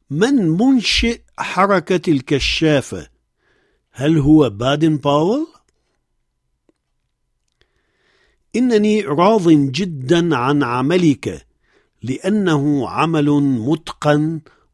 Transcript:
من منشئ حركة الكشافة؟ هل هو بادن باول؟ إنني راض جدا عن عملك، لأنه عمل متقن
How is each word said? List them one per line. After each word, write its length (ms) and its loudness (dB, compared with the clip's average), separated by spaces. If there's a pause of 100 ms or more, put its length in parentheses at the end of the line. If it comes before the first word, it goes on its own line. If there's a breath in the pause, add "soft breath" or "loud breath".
(100)
من 240 0
منشئ 880 0 (180)
حركة 720 -2
الكشافة؟ 1000 -2 (800)
هل 280 0
هو 320 4
بادن 460 0
باول؟ 500 0 (3000)
إنني 460 2
راض 460 2
جدا 880 0
عن 260 0
عملك، 840 -2 (560)
لأنه 840 -2
عمل 420 -2 (100)
متقن 1000 -2 (340 soft breath)